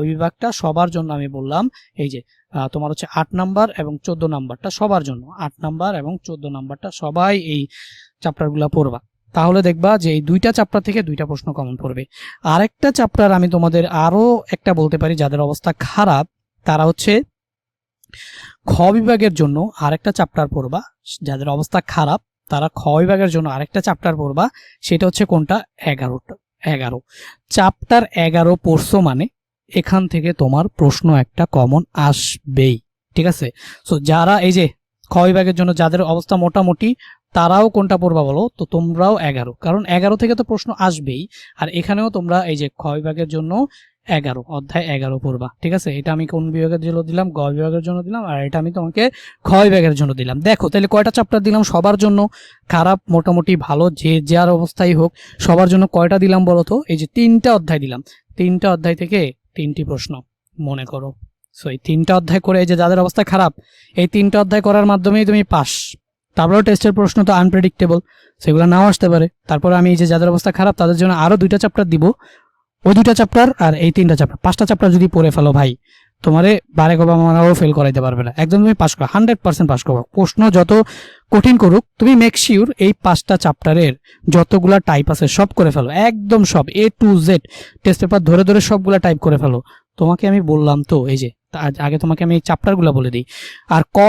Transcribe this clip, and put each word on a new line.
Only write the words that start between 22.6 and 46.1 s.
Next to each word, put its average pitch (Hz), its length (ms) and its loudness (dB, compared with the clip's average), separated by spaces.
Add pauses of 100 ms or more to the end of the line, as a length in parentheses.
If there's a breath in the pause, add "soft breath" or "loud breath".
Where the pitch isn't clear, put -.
খ - 20 -18 (180)
বিভাগের 190 340 0
জন্য 160 120 -2 (100)
আরেকটা 151 300 -6
চ্যাপ্টার 170 340 -4
পড়বা। 147 240 -2 (420 soft breath)
সেটা 170 200 0
হচ্ছে 196 260 -2
কোনটা? 170 240 0 (360)
এগারোটা, 131 420 -10 (400)
এগারো। 123 240 -8 (520 loud breath)
চ্যাপ্টার 220 520 0 (240)
এগারো 165 260 2 (140)
পড়ছো 160 300 0 (120)
মানে 131 160 -2 (480)
এখান 190 300 0 (100)
থেকে 165 180 -4 (120)
তোমার 139 220 0 (140)
প্রশ্ন 147 280 2 (180)
একটা - 200 -4 (120)
কমন 135 260 0 (260)
আসবেই, 135 680 -2 (400)
ঠিক 165 100 0
আছে? 165 200 -4 (420 loud breath)
So 170 60 0 (160)
যারা 170 240 2 (120)
এই 185 60 2
যে 180 120 2 (480)
খ - 20 -8 (140)
বিভাগের 185 300 2
জন্য 180 120 0 (100)
যাদের 170 220 0 (100)
অবস্থা 170 240 -2
মোটামুটি 180 520 0 (480 loud breath)
তারাও 180 300 4 (100)
কোনটা 196 260 0
পড়বা 165 260 0
বলো 147 140 -2 (160)
তো? - 40 -8 (120)
তোমরাও 170 400 0 (160)
এগারো, 123 220 -8 (120)
কারণ 185 180 -2 (140)
এগারো 196 200 0
থেকে 233 180 0
তো 226 160 -4
প্রশ্ন 220 180 -6 (100)
আসবেই। 151 440 -4 (380 loud breath)
আর 156 80 -6 (120)
এখানেও 208 360 -4
তোমরা 175 220 -2 (120)
এই 156 60 -4
যে 143 100 -6 (140)
খ - 20 -16 (140)
বিভাগের 156 320 -8
জন্য 160 240 -8 (640 soft breath)
এগারো, 127 300 -8
অধ্যায় 151 360 -8 (100)
এগারো 131 300 -6
পড়বা, 127 240 -6 (140)
ঠিক 170 160 -4
আছে? 170 100 -6 (100)
এটা 143 180 -8